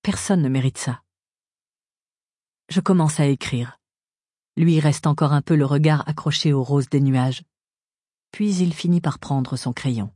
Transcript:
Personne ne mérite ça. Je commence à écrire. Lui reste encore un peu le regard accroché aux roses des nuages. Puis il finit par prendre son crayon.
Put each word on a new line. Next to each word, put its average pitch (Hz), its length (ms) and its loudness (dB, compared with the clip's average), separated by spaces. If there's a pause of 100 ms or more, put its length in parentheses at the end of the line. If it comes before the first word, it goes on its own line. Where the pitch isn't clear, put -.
Personne 196 400 -2
ne 143 80 2
mérite 131 300 0
ça. - 240 -8 (1700)
Je 185 100 0
commence 165 400 2
à 147 60 4
écrire. 127 520 -2 (760)
Lui 165 240 4
reste 147 260 0
encore 151 280 2
un 143 80 2
peu 165 140 0
le 147 100 4
regard 147 420 2
accroché 151 460 -2
aux 135 80 0
roses 139 260 0
des 139 140 2
nuages. 131 400 0 (880)
Puis 208 260 -2
il 175 160 0
finit 175 300 0
par 156 160 -2
prendre 135 380 -4
son 123 180 -6
crayon. 113 420 -4